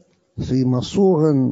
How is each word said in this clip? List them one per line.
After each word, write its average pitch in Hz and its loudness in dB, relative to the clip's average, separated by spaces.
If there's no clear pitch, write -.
في 127 -2
مصوغ 156 0